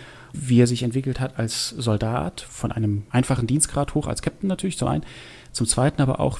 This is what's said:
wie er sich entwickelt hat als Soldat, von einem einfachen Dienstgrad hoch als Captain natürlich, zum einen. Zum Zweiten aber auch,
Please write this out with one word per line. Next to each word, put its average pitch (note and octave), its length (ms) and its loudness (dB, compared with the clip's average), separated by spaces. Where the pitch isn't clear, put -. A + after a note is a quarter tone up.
wie B2+ 260 4
er A#2+ 80 10
sich A#2+ 140 -2
entwickelt B2+ 380 -2
hat C3 180 -6
als - 320 -2
Soldat, A2+ 720 -2
von - 300 -6
einem G#2 400 -2
einfachen B2 340 2
Dienstgrad C#3+ 480 0
hoch D3+ 140 0
als - 160 -4
Captain - 240 -4
natürlich, F#3 300 -2
zum - 100 0
einen. D3 160 0
Zum - 140 -2
Zweiten C#3 380 2
aber C3 160 2
auch, C3+ 200 0